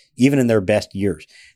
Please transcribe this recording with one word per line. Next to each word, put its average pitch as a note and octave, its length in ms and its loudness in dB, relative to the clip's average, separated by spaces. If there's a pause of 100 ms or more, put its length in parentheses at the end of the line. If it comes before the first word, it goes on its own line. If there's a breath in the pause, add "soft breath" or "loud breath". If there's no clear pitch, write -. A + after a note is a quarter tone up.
(160 soft breath)
even C#3 240 2
in B2 80 0
their A2 140 2
best G2+ 340 -2
years. G2 300 -4 (300 soft breath)